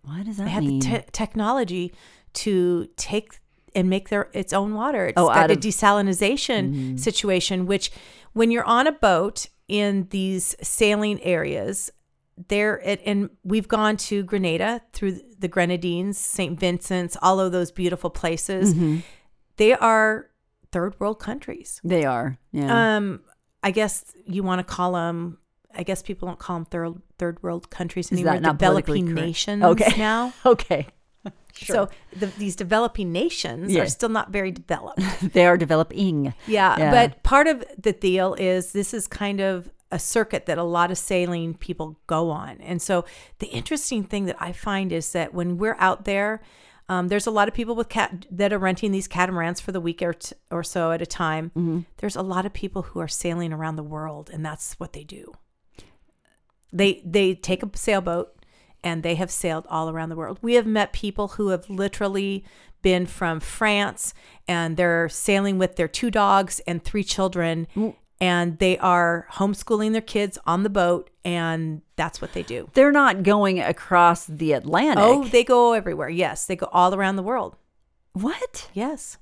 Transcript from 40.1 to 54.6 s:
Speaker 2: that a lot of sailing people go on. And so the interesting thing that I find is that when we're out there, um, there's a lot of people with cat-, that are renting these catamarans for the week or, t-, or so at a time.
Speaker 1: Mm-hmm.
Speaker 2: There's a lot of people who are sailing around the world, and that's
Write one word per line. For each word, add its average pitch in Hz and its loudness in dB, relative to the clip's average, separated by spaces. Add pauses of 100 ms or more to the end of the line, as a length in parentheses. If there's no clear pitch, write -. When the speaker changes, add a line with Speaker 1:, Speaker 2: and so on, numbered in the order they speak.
Speaker 2:
that 165 0
a 170 -2
lot 175 0
of 175 -4
sailing 175 -2
people 156 -10 (100)
go 165 0
on. 147 -8
And 175 -6
so 175 0 (340)
the - -8
interesting - -4
thing 196 -4
that 180 -4
I 170 -8
find 196 -4
is 165 -4
that 170 -4
when 175 -4
we're 214 -2
out 185 2
there, 208 -2 (480)
um, 180 -2
there's 202 0
a 226 -2
lot 208 4
of 208 -6
people 233 -4
with 226 -2
cat-, 196 -2
that 196 0
are 208 0
renting 190 0
these 190 -4
catamarans 175 -2
for - -8
the 185 -4
week 170 -4
or, 170 -2
t-, - -12 (160)
or 170 -4
so 165 -2
at 165 -2
a 170 -6
time. 160 -4
Speaker 1:
Mm-hmm. 165 0 (180)
Speaker 2:
There's 202 -6
a - -4
lot 185 -4
of 202 -6
people 190 -8
who - -10
are 165 -6
sailing 170 -4
around 156 -8
the 156 -10
world, 151 -12
and 156 -8
that's 156 -10